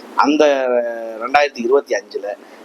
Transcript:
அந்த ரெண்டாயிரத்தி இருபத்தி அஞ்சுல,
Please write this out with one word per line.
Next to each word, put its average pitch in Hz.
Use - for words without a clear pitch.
அந்த 151
ரெண்டாயிரத்தி 139
இருபத்தி 123
அஞ்சுல, 101